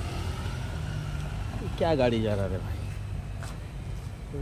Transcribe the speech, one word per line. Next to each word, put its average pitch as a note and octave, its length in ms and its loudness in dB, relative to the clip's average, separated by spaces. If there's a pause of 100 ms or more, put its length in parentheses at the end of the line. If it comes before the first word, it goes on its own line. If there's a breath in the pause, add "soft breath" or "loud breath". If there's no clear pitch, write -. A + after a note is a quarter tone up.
(1800)
क्या E3 180 6
गाड़ी B2 260 6
जा G#2+ 140 4
रहा G2 100 2
है F#2+ 60 0
भाई, F#2 260 0 (1500)
कोई C#3+ 100 -4